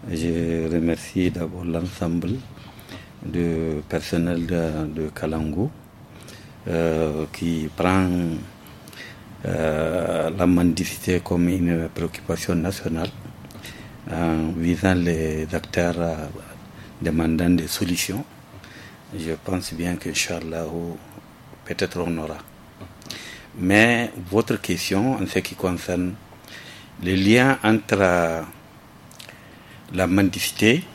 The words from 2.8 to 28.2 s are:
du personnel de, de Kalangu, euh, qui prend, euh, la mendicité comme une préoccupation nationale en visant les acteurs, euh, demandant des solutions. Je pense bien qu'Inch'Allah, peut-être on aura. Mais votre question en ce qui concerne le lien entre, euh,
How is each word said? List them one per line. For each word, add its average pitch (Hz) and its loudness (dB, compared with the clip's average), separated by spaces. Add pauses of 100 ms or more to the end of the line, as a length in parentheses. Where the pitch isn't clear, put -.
du 80 -2
personnel 85 0
de, 82 0
de 78 -4
Kalangu, 80 -2 (1000)
euh, 80 2
qui 82 -2
prend, 92 4 (1400)
euh, 80 0
la 90 2
mendicité 87 4
comme 87 2
une 85 2
préoccupation 85 -4
nationale 82 -2 (1000)
en 82 0
visant 87 2
les 80 0
acteurs, 87 0
euh, 85 0 (880)
demandant 82 2
des 85 4
solutions. 92 -2 (960)
Je 80 -4 (120)
pense 90 -4
bien 85 -2
qu'Inch'Allah, 82 -4 (960)
peut-être - -2
on 85 -2
aura. 78 -6 (1200)
Mais 113 6 (200)
votre 107 2
question 98 0
en 95 -2
ce 95 0
qui - -8
concerne 90 -2 (880)
le 92 2
lien 120 6
entre, 110 4
euh, 85 4 (1500)